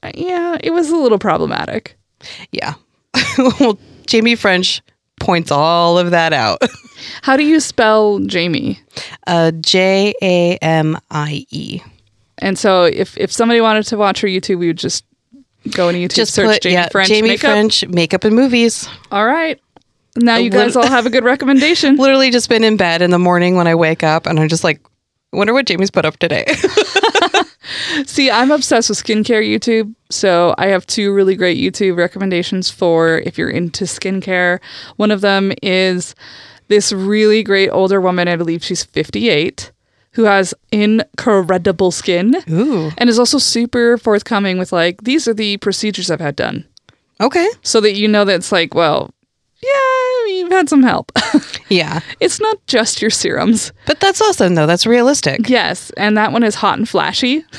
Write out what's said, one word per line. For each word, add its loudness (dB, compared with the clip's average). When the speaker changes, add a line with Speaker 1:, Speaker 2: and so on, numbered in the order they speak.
Speaker 1:
yeah, -4
it -2
was 0
a 0
little 2
problematic. -4
Speaker 2:
Yeah. -8
<laughs> -4
Well, 2
Jamie 2
French -2
points -2
all 2
of 0
that 2
out. 0
<laughs> -18
Speaker 1:
How 2
do 2
you 4
spell 2
Jamie? -4
Speaker 2:
Uh, 2
J 2
A 2
M 0
I -6
E. -10
Speaker 1:
And -2
so 4
if, 0
if -4
somebody 2
wanted 2
to -6
watch 0
her 0
YouTube, -2
we -2
would -2
just -8
go 0
on 0
YouTube, -4
Speaker 2:
Just -2
Speaker 1:
search 2
Speaker 2:
put, 2
Speaker 1:
Jamie 0
Speaker 2:
yeah, 0
Speaker 1:
French 0
Speaker 2:
Jamie 2
Speaker 1:
makeup. 0
Speaker 2:
French 2
makeup 0
and 2
movies. 2
Speaker 1:
All 0
right. -2
Now 4
you 0
Speaker 2:
Lit- -2
Speaker 1:
guys 2
all 4
have 2
a -2
good 2
recommendation. 2
Speaker 2:
<laughs> 4
Literally 4
just 0
been 2
in 4
bed 2
in 4
the 4
morning 2
when 2
I 2
wake 0
up 0
and 0
I'm 2
just -4
like, 0
"Wonder -2
what 0
Jamie's -2
put 0
up -4
today." -2
<laughs> -2
Speaker 1:
See, 0
I'm 2
obsessed 0
with -4
skincare 0
YouTube. -2
So 2
I 0
have 0
two -2
really 2
great 0
YouTube -2
recommendations -2
for 0
if -8
you're -4
into -6
skincare. -4
One 0
of -2
them 2
is -2
this 2
really 2
great 2
older 0
woman, 0
I -2
believe -4
she's -6
fifty-eight, -2
who 2
has 2
incredible 0
skin 0
Speaker 2:
Ooh. 0
Speaker 1:
and 2
is 2
also 2
super 0
forthcoming 0
with, -6
like, 0
"These 0
are 2
the -4
procedures -4
I've -4
had -4
done." -4
Speaker 2:
Okay. 2
Speaker 1:
So 0
that 2
you 0
know 4
that 2
it's -4
like, 0
well, 0
yeah, -2
you've -4
had 2
some 6
help. 0
<laughs> 0
Speaker 2:
Yeah. 0
Speaker 1:
It's -2
not -2
just -2
your 0
serums. -2
Speaker 2:
But -2
that's 2
awesome, 2
though. 4
That's 2
realistic. 2
Speaker 1:
Yes. -2
And 0
that 0
one 0
is 0
Hot 0
and -4
Flashy. -2